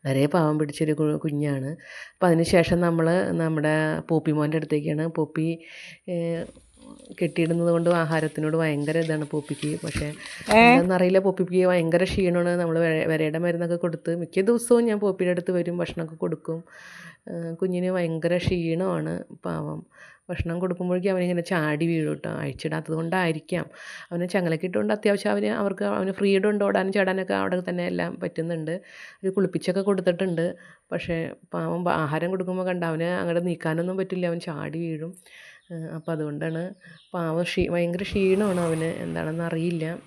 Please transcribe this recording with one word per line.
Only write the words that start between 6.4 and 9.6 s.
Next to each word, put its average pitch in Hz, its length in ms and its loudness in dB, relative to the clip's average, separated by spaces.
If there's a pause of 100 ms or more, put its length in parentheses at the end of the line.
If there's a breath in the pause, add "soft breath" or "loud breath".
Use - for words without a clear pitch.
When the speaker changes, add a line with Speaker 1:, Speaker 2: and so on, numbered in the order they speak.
Speaker 1:
കെട്ടിയിടുന്നത് 170 560 2
കൊണ്ട് 170 140 4 (120)
ആഹാരത്തിനോട് 156 600 0
ഭയങ്കര 151 440 0
ഇതാണ് 156 280 -2
പോപ്പിക്ക്. 147 380 -4 (120)